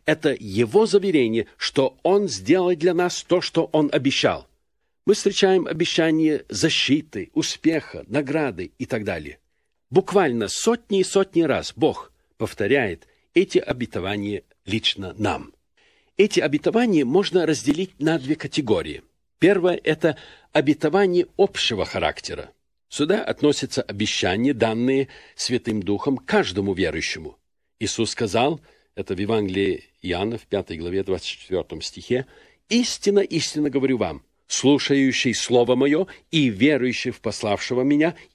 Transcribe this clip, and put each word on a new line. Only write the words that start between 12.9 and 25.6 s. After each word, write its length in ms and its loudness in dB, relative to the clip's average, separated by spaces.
эти 240 2
обетования 840 -4
лично 520 -4
нам. 360 -4
Эти 240 2
обетования 640 2
можно 400 2
разделить 540 -2
на 200 0
две 160 -4
категории. 640 -2
Первое — 440 2
это 340 0
обетование 760 2
общего 480 0
характера. 640 -6
Сюда 360 0
относятся 580 0
обещания, 720 -2
данные 540 0
Святым 460 -4